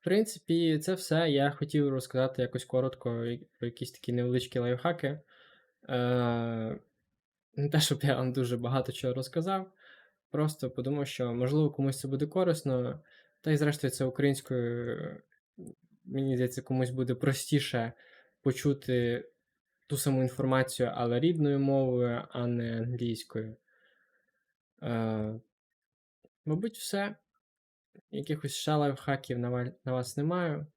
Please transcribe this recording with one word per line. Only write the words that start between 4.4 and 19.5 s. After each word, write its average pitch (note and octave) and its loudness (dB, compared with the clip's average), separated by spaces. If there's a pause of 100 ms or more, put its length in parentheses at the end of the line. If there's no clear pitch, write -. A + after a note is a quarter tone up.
лайфхаки. C#3 -2 (680)
Е, A#2+ 0 (800)
не D3 0
те, D#3 4
щоб D3+ 2
я C#3 4
вам B2+ 0
дуже B2 0
багато B2+ 0
чого B2 -2
розказав, F3+ -4 (580)
просто D3+ -2
подумав, C#3 -2
що, B2 -2
можливо, C#3+ 4
комусь C#3 0
це C3 -6
буде C#3 0
корисно, D3+ 0 (380)
та D#3+ -2
й, D3+ 6
зрештою, D3 2
це - -2
українською, B2+ -2 (840)
мені C3+ -2
здається, B2+ 0
комусь C3 0
буде B2+ 0
простіше C3 0 (480)
почути B2+ 0 (580)